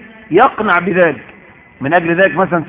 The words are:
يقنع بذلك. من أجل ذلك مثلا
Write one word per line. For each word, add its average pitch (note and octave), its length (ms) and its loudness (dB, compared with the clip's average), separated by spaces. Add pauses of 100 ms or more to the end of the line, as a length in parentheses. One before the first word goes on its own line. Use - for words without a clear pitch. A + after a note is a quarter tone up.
(320)
يقنع G3+ 480 2
بذلك. F3 440 0 (580)
من C#3 120 -2
أجل E3+ 280 0
ذلك D#3 140 2
مثلا E3+ 340 -2